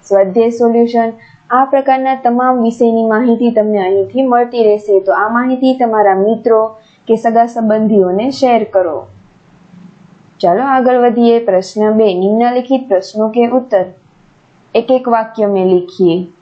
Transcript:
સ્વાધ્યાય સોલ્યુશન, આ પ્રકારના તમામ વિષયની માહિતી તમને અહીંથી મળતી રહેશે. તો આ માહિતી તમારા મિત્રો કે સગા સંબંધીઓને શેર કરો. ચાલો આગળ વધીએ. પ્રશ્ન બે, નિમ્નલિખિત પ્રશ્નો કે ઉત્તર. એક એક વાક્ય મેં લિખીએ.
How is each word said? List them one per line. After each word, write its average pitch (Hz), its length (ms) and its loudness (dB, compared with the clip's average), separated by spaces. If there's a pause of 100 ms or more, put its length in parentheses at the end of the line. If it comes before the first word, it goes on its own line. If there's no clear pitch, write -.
સ્વાધ્યાય 202 460 0
સોલ્યુશન, 233 600 0 (380)
આ 254 140 2
પ્રકારના 262 500 0
તમામ 254 480 0
વિષયની 226 420 0
માહિતી 233 460 0
તમને 214 280 0
અહીંથી 196 440 -2
મળતી 240 420 0
રહેશે. 208 360 2
તો 190 120 -2
આ 208 160 0
માહિતી 254 500 -2
તમારા 214 360 2
મિત્રો 220 540 0 (400)
કે 226 80 2
સગા 233 300 0
સંબંધીઓને 220 840 0
શેર 240 340 0
કરો. 170 420 -4 (1300)
ચાલો 190 220 0
આગળ 262 340 0
વધીએ. 233 480 2
પ્રશ્ન 202 460 -2
બે, 214 240 2
નિમ્નલિખિત 240 760 -2
પ્રશ્નો 202 400 -2
કે 233 180 0
ઉત્તર. 240 380 -2 (880)
એક 233 160 -2
એક 254 180 0
વાક્ય 220 380 -2
મેં 196 200 0
લિખીએ. 180 600 0 (160)